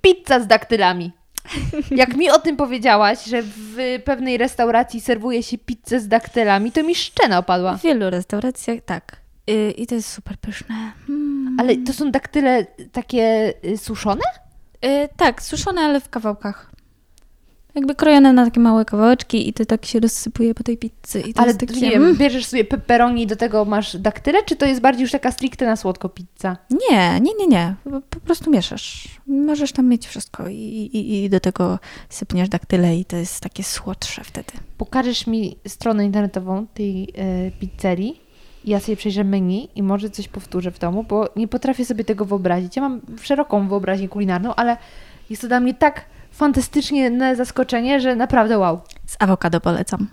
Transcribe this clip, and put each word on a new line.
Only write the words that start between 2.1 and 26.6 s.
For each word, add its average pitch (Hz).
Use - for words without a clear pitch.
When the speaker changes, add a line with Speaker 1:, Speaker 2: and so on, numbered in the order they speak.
Speaker 1:
mi 311
o 302
tym 311
powiedziałaś, 233
że 233
w 214
pewnej 254
restauracji 240
serwuje 240
się -
pizzę -
z 208
daktylami, 220
to 320
mi 330
szczena -
opadła. 180
Speaker 2:
W 185
wielu 226
restauracjach, 214
tak. -
Y, 214
i 233
to 247
jest 220
super -
pyszne. 220
Mm. 277
Speaker 1:
Ale 254
to 254
są 294
daktyle 254
takie, 226
y, 196
suszone? 214
Speaker 2:
Y, 285
tak, 247
suszone, 359
ale 294
w -
kawałkach. 208
Jakby 277
krojone 285
na 247
takie 233
małe 220
kawałeczki 226
i 214
to 220
tak 220
się 233
rozsypuje 226
po 233
tej 233
pizzy -
i 226
to -
Speaker 1:
Ale 240
Speaker 2:
jest 214
takie, 247
Speaker 1:
nie 240
wiem, 240
Speaker 2:
mm. 349
Speaker 1:
bierzesz 254
sobie 240
pepperoni 240
i 226
do 208
tego 214
masz 208
daktyle, 247
czy 339
to 294
jest 269
bardziej 247
już 247
taka 277
stricte 254
na 220
słodko 185
pizza? 180